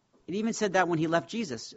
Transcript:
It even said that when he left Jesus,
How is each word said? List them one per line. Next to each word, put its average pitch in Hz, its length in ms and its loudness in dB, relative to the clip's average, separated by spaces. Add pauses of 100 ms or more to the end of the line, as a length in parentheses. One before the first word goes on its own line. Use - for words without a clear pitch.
(260)
It 165 80 -6
even 220 180 0
said 208 200 0
that 180 160 4
when 170 100 2
he 160 80 2
left 165 240 0
Jesus, 175 460 -6